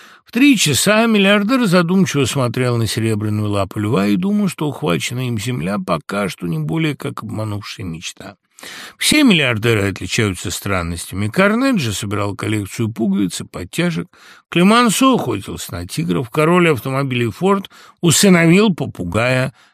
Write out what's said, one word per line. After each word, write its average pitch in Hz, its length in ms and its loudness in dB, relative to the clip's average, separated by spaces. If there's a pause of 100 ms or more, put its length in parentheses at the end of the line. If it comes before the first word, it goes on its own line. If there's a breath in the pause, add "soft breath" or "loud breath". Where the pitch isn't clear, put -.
(240 loud breath)
В - 60 -20
три 262 260 4
часа 208 500 2
миллиардер 208 600 4
задумчиво 175 600 2
смотрел 123 500 0
на 113 100 2
серебряную 107 640 -2
лапу 101 300 -2
льва 135 260 0
и 208 80 2
думал, 202 340 0
что 151 200 -4
ухваченная 135 580 -4
им 117 120 -4
земля 139 460 -4
пока 185 440 -4
что 175 180 -8
не 160 140 -2
более 156 360 -2
как 123 280 -10
обманувшая 107 600 -8
мечта. 87 520 -12 (600 loud breath)
Все - 280 2
миллиардеры 117 640 2
отличаются 95 640 -2
странностями. 92 760 -4
Карнеджи 202 680 0
собирал 101 440 -4
коллекцию 107 560 -4
пуговиц 196 480 -2
и - 40 -12
подтяжек, 165 640 -6 (420 loud breath)
Клемансо 226 680 4
охотился - 580 -6
на 90 160 -8
тигров, 87 420 -4
король 170 400 4
автомобилей 131 600 -2
"Форд" 196 380 -2 (320 loud breath)
усыновил 180 720 6
попугая, 127 800 -2 (220 soft breath)